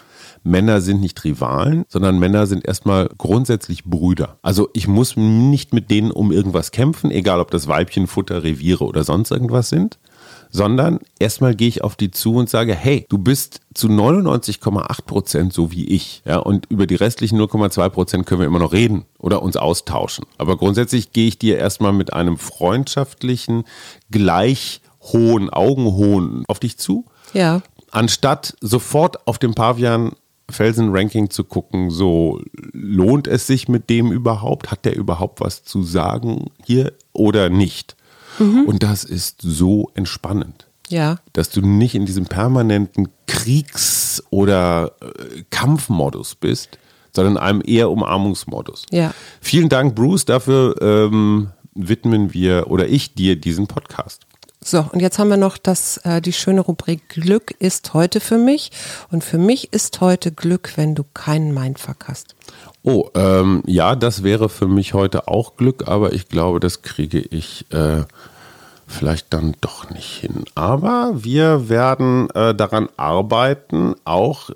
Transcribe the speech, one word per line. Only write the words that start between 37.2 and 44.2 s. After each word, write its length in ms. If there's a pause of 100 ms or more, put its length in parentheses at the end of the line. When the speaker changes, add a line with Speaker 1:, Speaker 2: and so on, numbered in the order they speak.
Speaker 1:
nicht? 480 (420)
Speaker 2:
Mhm. 260
Speaker 1:
Und 160
das 220
ist 380
so 520
entspannend. 760 (200)
Speaker 2:
Ja. 300 (160)
Speaker 1:
Dass 160
du 100
nicht 360
in 100
diesem 220
permanenten 800 (160)
Kriegs- 1040